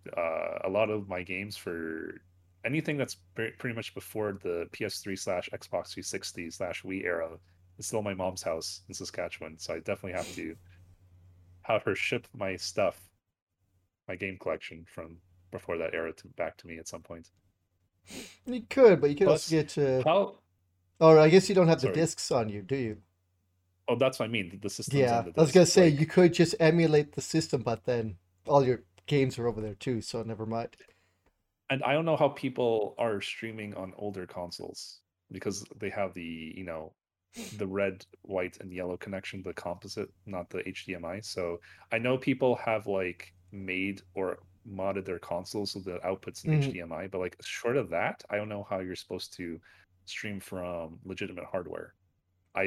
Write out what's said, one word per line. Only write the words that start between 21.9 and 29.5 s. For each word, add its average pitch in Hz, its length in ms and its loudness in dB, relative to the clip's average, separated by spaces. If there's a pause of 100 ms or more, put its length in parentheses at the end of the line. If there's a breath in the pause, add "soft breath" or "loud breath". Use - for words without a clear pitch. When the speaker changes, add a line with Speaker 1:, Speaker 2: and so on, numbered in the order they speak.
Speaker 2:
discs - 320 0
on 117 180 2
you, 101 120 -8
do 98 140 -2
you? 110 260 -4 (840)
Speaker 1:
Oh, 123 80 4
that's 127 220 2
what 123 80 -2
I - 20 -6
mean. 107 220 -2
The, 95 60 -14
the 101 140 -8
system's 127 420 2
Speaker 2:
Yeah, - 0 -
Speaker 1:
on 117 120 2
the 87 120 -10
Speaker 2:
I - 40 4
was 156 120 6
gonna 180 120 12
Speaker 1:
disc, - 20 2
Speaker 2:
say, 185 220 8
Speaker 1:
like - 0 -
Speaker 2:
you 147 180 4
could 175 280 6
just 170 260 4
emulate 156 520 6
the - 100 -8
system, 151 400 0
but 113 220 -2
then 110 340 -2 (280)
all 143 180 8
your 123 200 2 (220)
games 135 320 2
are 120 100 0
over 110 140 -4